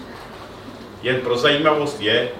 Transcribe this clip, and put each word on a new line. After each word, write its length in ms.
Jen 180
pro 160
zajímavost 640
je, 280